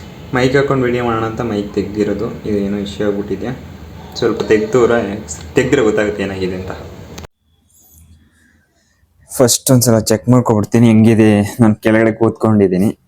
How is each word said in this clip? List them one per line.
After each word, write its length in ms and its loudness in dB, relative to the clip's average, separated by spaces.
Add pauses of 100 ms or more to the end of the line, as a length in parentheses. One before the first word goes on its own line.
(340)
ಮೈಕ್ 220 2
ಹಾಕೊಂಡು 280 0
ವಿಡಿಯೋ 220 -2
ಮಾಡೋಣ 200 -2
ಅಂತ 160 -6
ಮೈಕ್ 320 -4
ತೆಗ್ದಿರೋದು. 760 -4
ಇದು 80 -2
ಏನೋ 200 -2
ಇಶ್ಯೂ 300 -6
ಆಗ್ಬಿಟ್ಟಿದೆ, 520 -6 (560)
ಸ್ವಲ್ಪ 260 -2
ತೆಗ್ದೂರ, 500 2 (640)
ತೆಗ್ದ್ರೆ 260 2
ಗೊತ್ತಾಗುತ್ತೆ 420 0
ಏನಾಗಿದೆ 320 -6
ಅಂತ. 160 -10 (2750)
ಫಸ್ಟ್ 340 2
ಒಂದ್ಸಲ 280 4
ಚೆಕ್ 300 -2
ಮಾಡ್ಕೊಬಿಡ್ತೀನಿ 580 2
ಹೆಂಗಿದೆ. 720 4
ನಾನು 160 4
ಕೆಳಗಡೆ 360 2
ಕೂತ್ಕೊಂಡಿದ್ದೀನಿ, 960 0